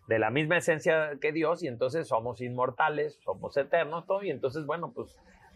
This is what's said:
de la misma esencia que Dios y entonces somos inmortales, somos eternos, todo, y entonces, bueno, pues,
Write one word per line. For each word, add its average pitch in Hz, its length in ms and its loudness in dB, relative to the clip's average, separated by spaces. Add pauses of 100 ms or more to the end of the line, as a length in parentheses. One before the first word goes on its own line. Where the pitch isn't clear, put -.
de 110 120 4
la 107 100 4
misma 151 280 2
esencia 156 640 2
que 151 120 0
Dios 165 320 0
y 160 40 -4
entonces 131 400 -2
somos 117 340 -2
inmortales, 139 840 0
somos - 340 -4
eternos, 160 480 0
todo, 196 160 0
y 202 80 -4
entonces, 139 380 -4
bueno, 156 260 -4
pues, - 240 -10 (380)